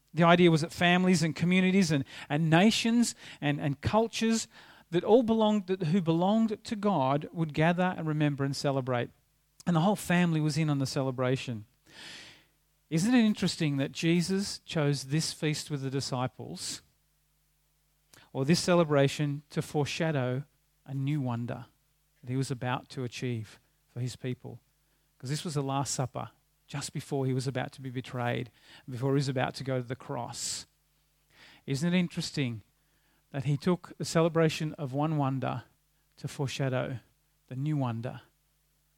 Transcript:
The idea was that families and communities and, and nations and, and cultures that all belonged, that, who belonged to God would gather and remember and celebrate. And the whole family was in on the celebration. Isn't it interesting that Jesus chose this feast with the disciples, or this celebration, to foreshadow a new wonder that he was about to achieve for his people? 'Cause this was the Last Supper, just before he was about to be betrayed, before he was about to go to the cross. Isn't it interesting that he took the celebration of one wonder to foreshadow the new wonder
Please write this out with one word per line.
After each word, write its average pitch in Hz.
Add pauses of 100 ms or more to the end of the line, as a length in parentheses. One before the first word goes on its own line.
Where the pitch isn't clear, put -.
(120)
The 165
idea 175
was 160
that 165
families 180
and 160
communities 185
and, 139 (240)
and 156
nations 226 (260)
and, 147
and 143
cultures 226 (440)
that 170
all 240
belonged, 214
that, 190
who 170
belonged 202
to -
God 151
would 165
gather 175
and 165
remember 147
and 139
celebrate. 131 (580)
And 180
the 160
whole 196
family 175
was 151
in 160
on 143
the 135
celebration. 127 (1300)
Isn't 185
it 240
interesting 170
that 147
Jesus 175
chose 143
this 151
feast -
with 147
the 135
disciples, 127 (1500)
or 135
this 165
celebration, 147
to 160
foreshadow 143 (420)
a 139
new 139
wonder 123 (580)
that 120
he 127
was 135
about 123
to 139
achieve 120 (340)
for 123
his 123
people? 123 (580)
'Cause 127
this 151
was 160
the 143
Last 135
Supper, 123 (360)
just -
before 139
he 131
was 127
about 131
to -
be 131
betrayed, 123 (380)
before 131
he 139
was 139
about 131
to 131
go 131
to 120
the 131
cross. - (1000)
Isn't 139
it 180
interesting 147 (720)
that 139
he 143
took -
the 170
celebration 160
of 131
one 151
wonder 131 (540)
to 143
foreshadow 131 (480)
the 127
new 147
wonder 120 (760)